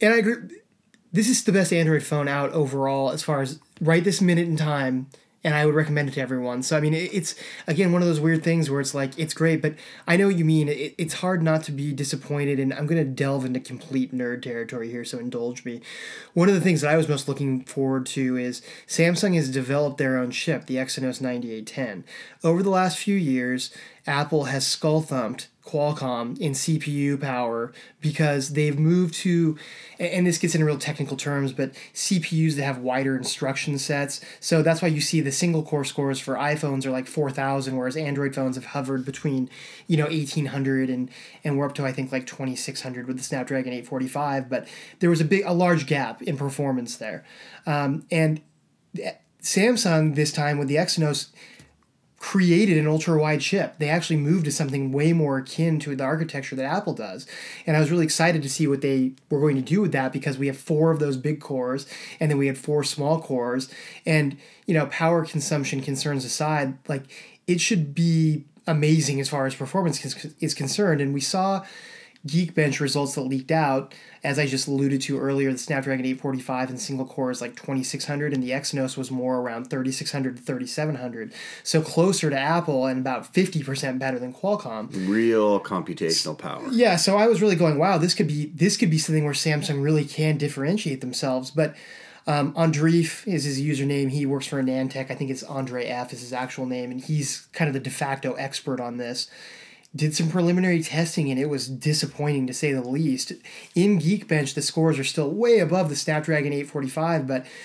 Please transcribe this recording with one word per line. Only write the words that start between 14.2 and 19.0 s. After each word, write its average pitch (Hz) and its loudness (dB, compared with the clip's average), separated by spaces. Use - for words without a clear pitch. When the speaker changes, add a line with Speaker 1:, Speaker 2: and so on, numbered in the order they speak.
Speaker 1:
territory 117 -8
here, 120 -8
so 123 -8
indulge 120 -6
me. 120 -8
One 175 6
of 196 6
the 180 4
things 165 4
that 147 0
I 156 6
was 151 2
most 143 -2
looking 135 -2
forward 135 -2
to 127 -2
is 123 -4
Samsung 175 2